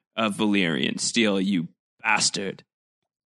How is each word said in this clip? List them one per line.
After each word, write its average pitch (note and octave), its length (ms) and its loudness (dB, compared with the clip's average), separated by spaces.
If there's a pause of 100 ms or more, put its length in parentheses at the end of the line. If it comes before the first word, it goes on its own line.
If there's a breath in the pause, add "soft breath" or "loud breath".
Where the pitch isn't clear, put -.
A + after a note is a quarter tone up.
(160)
of A2 200 -2
Valyrian F#2+ 640 0
steel, G#2 400 0
you F#2 300 0 (340)
bastard." G#2 600 -2 (640)